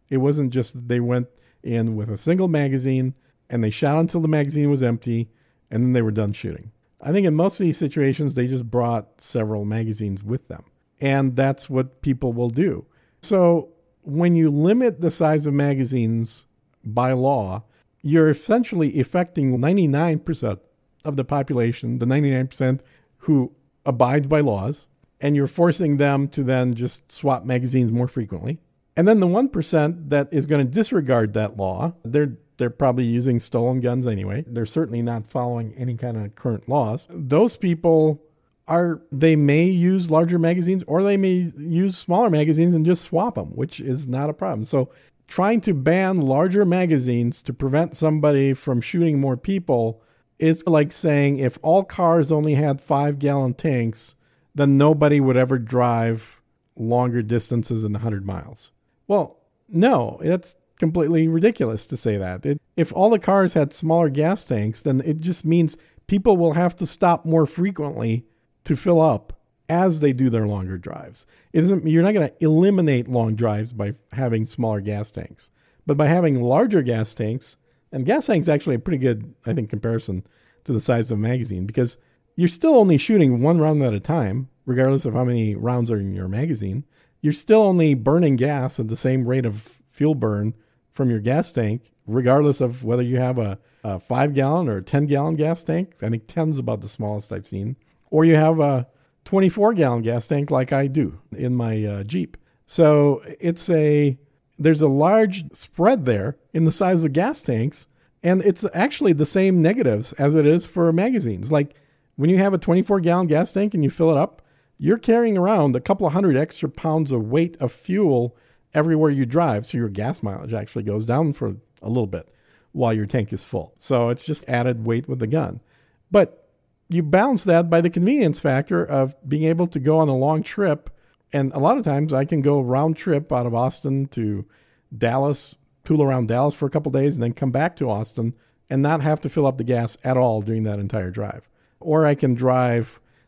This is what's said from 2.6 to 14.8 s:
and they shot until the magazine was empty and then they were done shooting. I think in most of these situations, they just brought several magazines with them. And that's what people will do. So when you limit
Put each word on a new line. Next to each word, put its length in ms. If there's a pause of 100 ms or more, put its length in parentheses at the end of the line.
and 140
they 80
shot 280
until 220
the 80
magazine 420
was 120
empty 460 (420)
and 140
then 80
they 100
were 80
done 220
shooting. 400 (280)
I 120
think 160
in 60
most 260
of 40
these 140
situations, 560
they 140
just 200
brought 520
several 440
magazines 600
with 240
them. 160 (360)
And 360
that's 340
what 320
people 300
will 180
do. 340 (360)
So 500 (320)
when 340
you 120
limit 520